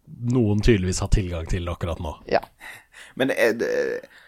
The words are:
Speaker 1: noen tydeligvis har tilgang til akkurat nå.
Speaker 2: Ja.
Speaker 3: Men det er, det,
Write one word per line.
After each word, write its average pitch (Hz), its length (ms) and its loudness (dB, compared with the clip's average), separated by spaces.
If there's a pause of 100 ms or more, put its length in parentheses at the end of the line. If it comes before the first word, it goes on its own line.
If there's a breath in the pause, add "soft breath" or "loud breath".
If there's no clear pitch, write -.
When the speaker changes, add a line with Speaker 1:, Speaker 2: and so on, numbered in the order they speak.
Speaker 1:
noen 117 520 2
tydeligvis 92 400 4
har 98 80 -4
tilgang 87 400 0
til 87 200 -4
akkurat 85 320 -6
nå. 80 160 -8 (100)
Speaker 2:
Ja. - 140 2 (760 loud breath)
Speaker 3:
Men 135 140 0
det 127 100 -2
er, 113 140 4
det, 101 160 -2 (600 soft breath)